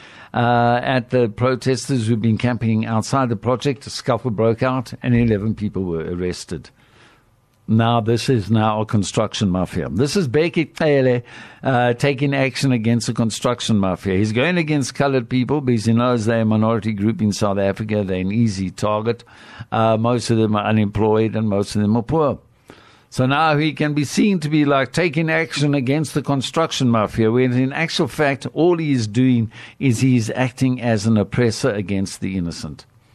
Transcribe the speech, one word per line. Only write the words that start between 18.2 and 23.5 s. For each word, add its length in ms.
an 100
easy 400
target. 520
Uh, 260
most 320
of 80
them 180
are 100
unemployed 720
and 140
most 260
of 60
them 160
are 60
poor. 360
So 160
now 320